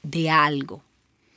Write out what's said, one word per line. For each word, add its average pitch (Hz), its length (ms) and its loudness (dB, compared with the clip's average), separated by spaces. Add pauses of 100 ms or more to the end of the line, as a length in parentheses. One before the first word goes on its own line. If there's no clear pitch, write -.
de 160 280 -4
algo. 151 520 0 (540)